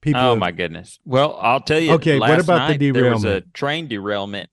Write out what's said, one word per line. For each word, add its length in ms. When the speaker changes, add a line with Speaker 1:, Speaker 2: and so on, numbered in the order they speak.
Speaker 1:
People 220
Speaker 2:
Oh, 80
Speaker 1:
have 80
Speaker 2:
my 140
goodness. 520
Well, 360
I'll 200
tell 200
you, 140
Speaker 1:
Okay, 240
what 120
Speaker 2:
last 140
Speaker 1:
about 240
the 100
Speaker 2:
night, 160
there 160
was 140
a 160
Speaker 1:
derailment? 140
Speaker 2:
train 340
derailment 640